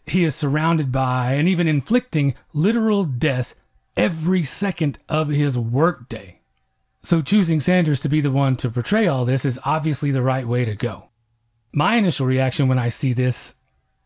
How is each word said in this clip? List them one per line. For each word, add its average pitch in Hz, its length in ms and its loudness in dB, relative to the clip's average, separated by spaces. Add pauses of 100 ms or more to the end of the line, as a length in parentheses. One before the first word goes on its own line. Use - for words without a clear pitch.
he 185 180 0
is 156 100 2
surrounded 151 580 0
by 127 420 0
and 147 140 2
even 180 200 2
inflicting 151 680 0 (180)
literal 208 500 2
death 131 500 -2 (440)
every 180 460 0
second 160 540 -4 (120)
of 156 180 0
his 147 300 0
workday. 117 800 -2 (640)
So 165 200 2
choosing 165 360 2
Sanders 160 420 2
to 143 80 -2
be 151 120 2
the 143 80 0
one 135 280 2
to 123 120 -4
portray 196 380 0
all 131 180 0
this 127 180 0
is 123 220 -2
obviously 147 460 -2
the 135 100 0
right 127 260 0
way 123 180 0
to 107 100 -2
go. - 340 -6 (640)
My 175 220 2
initial 180 320 0
reaction 131 400 2
when 131 100 2
I 120 120 0
see 127 240 -2
this 127 420 -2 (500)